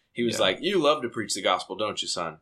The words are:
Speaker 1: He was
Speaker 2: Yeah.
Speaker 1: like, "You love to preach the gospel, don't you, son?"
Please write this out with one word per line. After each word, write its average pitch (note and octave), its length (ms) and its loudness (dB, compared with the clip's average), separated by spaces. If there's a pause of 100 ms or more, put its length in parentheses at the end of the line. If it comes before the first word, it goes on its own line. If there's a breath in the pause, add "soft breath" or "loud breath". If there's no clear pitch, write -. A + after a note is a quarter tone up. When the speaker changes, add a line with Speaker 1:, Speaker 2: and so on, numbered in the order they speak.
(120)
Speaker 1:
He A#2+ 100 -4
was A2+ 140 2
Speaker 2:
Yeah. A2 60 2
Speaker 1:
like, F#2+ 180 4
"You F#3 180 2
love C#3+ 240 4
to A#2+ 60 -4
preach A2 260 -6
the G2+ 80 -6
gospel, F#2 340 0
don't G2+ 260 -4
you, F2 60 -6
son?" E2 320 -6